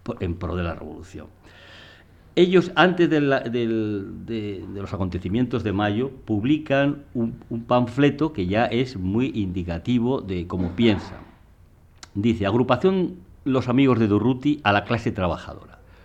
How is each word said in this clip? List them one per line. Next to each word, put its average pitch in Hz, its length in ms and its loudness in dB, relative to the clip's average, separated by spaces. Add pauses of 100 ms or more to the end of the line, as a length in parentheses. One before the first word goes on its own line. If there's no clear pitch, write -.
po-, 113 160 -8
en 87 160 -4
pro 85 180 -6
de 90 80 -4
la 85 120 -4
revolución. 78 520 -16 (1120)
Ellos, 180 380 6
antes 175 340 4
de 151 100 2
la, 139 200 2
del, 107 840 -4
de, 104 480 -8
de 98 80 -10
los 98 140 -8
acontecimientos 95 680 -2
de 107 80 0
mayo, 104 400 0 (120)
publican 139 800 0 (100)
un, 117 220 -2 (160)
un 117 140 -6
panfleto 123 680 2
que 95 140 -2
ya 104 200 2
es 127 300 -2
muy 104 380 0
indicativo 101 840 -2
de 90 260 -6
cómo 90 300 -2
piensan. 110 420 2 (960)
Dice, 101 320 0
"Agrupación 131 720 2 (260)
Los 127 260 0
Amigos 127 300 4
de 113 80 4
Durruti 123 560 2
a 113 80 -2
la 110 140 0
clase 117 260 -2
trabajadora". 87 720 -6 (240)